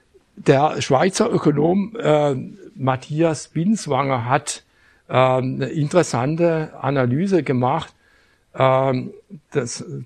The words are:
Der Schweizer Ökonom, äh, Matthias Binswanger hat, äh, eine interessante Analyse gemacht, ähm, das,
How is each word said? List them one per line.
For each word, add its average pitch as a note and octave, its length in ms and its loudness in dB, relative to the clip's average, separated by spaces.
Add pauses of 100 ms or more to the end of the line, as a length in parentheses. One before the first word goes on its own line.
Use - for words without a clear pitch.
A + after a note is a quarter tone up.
(360)
Der C#3+ 460 2
Schweizer F3+ 500 2
Ökonom, E3+ 680 0
äh, D3 360 2 (400)
Matthias D3 720 -2
Binswanger C#3 760 -2
hat, C#3 380 -2 (460)
äh, D#3+ 40 -10
eine C3 540 2
interessante D#3+ 1120 0
Analyse C#3+ 640 0
gemacht, C3 520 -2 (640)
ähm, C3 560 2 (400)
das, C#3 340 -6 (200)